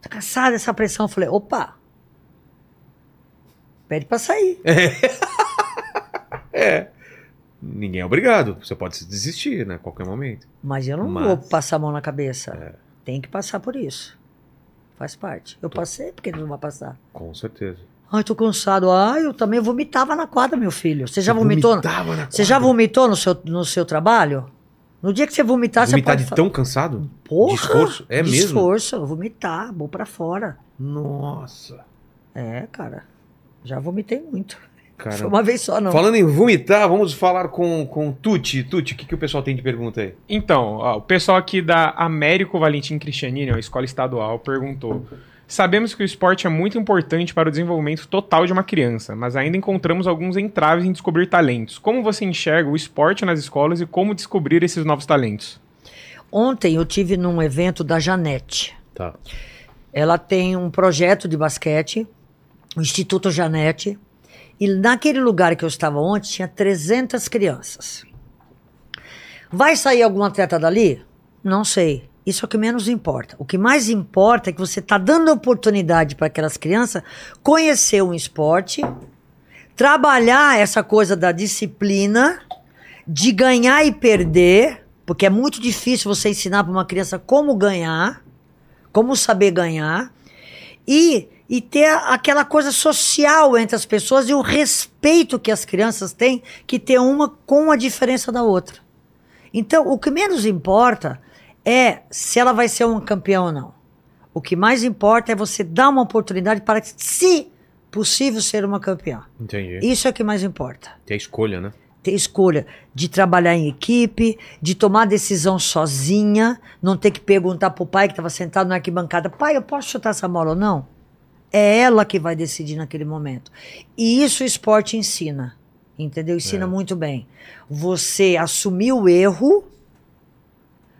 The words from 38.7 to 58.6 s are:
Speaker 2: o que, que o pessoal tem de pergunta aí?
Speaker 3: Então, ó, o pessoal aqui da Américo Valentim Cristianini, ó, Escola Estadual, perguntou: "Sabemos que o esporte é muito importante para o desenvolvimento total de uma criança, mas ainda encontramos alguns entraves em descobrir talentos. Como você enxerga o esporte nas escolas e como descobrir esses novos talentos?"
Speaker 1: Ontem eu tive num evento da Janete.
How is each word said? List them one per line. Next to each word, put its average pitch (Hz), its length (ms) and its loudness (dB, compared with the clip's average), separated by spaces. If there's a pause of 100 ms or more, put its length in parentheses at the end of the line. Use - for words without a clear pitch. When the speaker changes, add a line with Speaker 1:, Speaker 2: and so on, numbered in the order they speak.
Speaker 2:
o - 20 -12
que, - 100 -18
que - 80 -8
o 160 40 -8
pessoal 143 260 -6
tem 135 100 -4
de 123 80 -6
pergunta 117 380 -6
aí? 95 160 -8 (140)
Speaker 3:
Então, 147 480 0
ó, 117 180 -2
o 104 60 -6
pessoal 185 360 2
aqui 185 240 -2
da 165 280 2
Américo 170 680 0
Valentim 151 400 0
Cristianini, 135 540 -6
ó, 113 60 -2
Escola 127 260 -8
Estadual, 123 560 -4
perguntou: 135 680 -6 (400)
"Sabemos 202 480 0
que - 80 -6
o 196 40 0
esporte 185 420 0
é - 20 2
muito 175 300 -2
importante 175 540 -2
para 160 160 2
o - 20 -6
desenvolvimento 156 560 -4
total 180 380 0
de 180 80 -2
uma 190 100 0
criança, 120 540 -2
mas 123 180 -6
ainda 147 220 -2
encontramos 185 500 -2
alguns 180 300 -2
entraves 175 480 0
em 185 80 0
descobrir 175 340 0
talentos. 127 500 0
Como 240 240 -2
você 214 220 -4
enxerga 160 460 0
o 147 60 -2
esporte 160 500 0
nas 170 160 0
escolas 151 400 -2
e 170 40 -4
como 196 300 -2
descobrir 165 480 0
esses 170 220 -2
novos 147 200 -2
talentos?" 120 540 -2 (720)
Speaker 1:
Ontem 214 440 0
eu 160 100 0
tive 190 320 -2
num 175 240 0
evento 165 420 -2
da 160 160 0
Janete. 160 760 -4 (200)